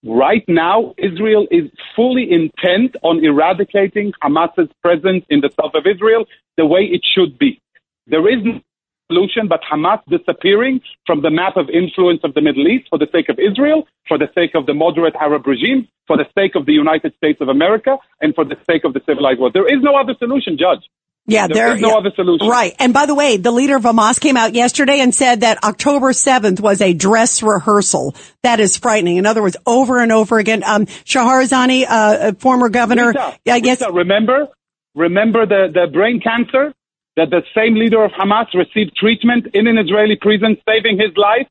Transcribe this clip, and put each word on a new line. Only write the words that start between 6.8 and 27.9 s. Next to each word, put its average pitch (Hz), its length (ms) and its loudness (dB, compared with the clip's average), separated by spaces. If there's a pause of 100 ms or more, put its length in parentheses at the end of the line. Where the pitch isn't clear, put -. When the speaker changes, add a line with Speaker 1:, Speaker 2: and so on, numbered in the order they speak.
Speaker 1:
it - 140 -2
should 170 340 0
be. - 220 0 (460)
There 165 200 0
is 233 160 0
no 220 180 -6 (520)
solution 202 340 -2
but 170 140 -2
Hamas 170 480 -2
disappearing 202 720 -2 (240)
from 160 160 -2
the 156 100 0
map 180 280 -2
of 147 100 -4
influence 175 560 0
of 147 80 -4
the 151 80 0
Middle 147 260 0
East 240 220 0
for 156 100 -4
the 147 140 -2
sake 165 160 -2
of 147 100 -4
Israel, 285 480 0 (220)
for 156 80 0
the 143 180 -2
sake 170 200 0
of 151 100 -2
the 143 80 -2
moderate 160 440 0
Arab 147 300 -2
regime, 220 400 -2 (200)
for 156 100 0
the 139 80 0 (100)
sake 196 200 0
of 156 100 -2
the 147 80 0
United 151 460 0
States 151 240 -2
of 131 60 -4
America, 208 500 0 (240)
and 156 120 0
for 156 120 -2
the - 100 -10 (100)
sake 165 180 0
of 135 100 -2
the 135 100 -6
civilized 135 340 0
world. 123 140 0
There 196 160 2
is 269 140 0
no 285 140 2
other 262 220 -2
solution, 240 380 -4
Judge. 170 320 -2 (380)
Speaker 2:
Yeah, 214 200 0
Speaker 1:
There 214 200 0
Speaker 2:
there 240 100 0
Speaker 1:
is 202 60 -4
no 220 80 2
Speaker 2:
yeah. 220 60 4
Speaker 1:
other 202 200 0
solution. 180 320 0
Speaker 2:
Right. 226 300 0
And 247 160 2
by 285 120 2
the 294 80 0
way, 277 220 2
the 190 160 0
leader 269 240 2
of 240 60 0
Hamas 226 360 2
came 269 200 0
out 226 160 0
yesterday 254 460 0
and 254 140 2
said 247 280 2
that 220 200 0
October 262 500 0
seventh 214 480 0
was 202 200 0
a 190 140 2
dress 220 480 0
rehearsal. 196 760 0 (260)